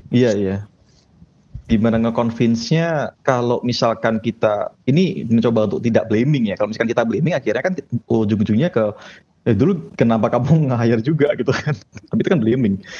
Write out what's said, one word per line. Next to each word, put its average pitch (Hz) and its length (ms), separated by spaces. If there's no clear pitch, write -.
Iya, 123 260
iya. 98 240
Gimana 113 320
nge-convince-nya 117 1300
kalau 120 400
misalkan 117 560
kita, 107 500
ini 151 400
mencoba 113 400
untuk - 160
tidak 113 240
blaming 123 400
ya. 95 100
Kalau 104 140
misalkan 113 220
kita 117 100
blaming, 143 320
akhirnya 117 300
kan 185 100
ujung-ujungnya 110 640
ke, 107 240
"Eh, 117 140
dulu 160 380
kenapa 113 340
kamu 123 160
<laughs> 156 240
nge-hire 117 320
juga?" 143 320
gitu - 160
kan. - 240
Tapi 110 160
itu - 80
kan 185 80
blaming. 113 380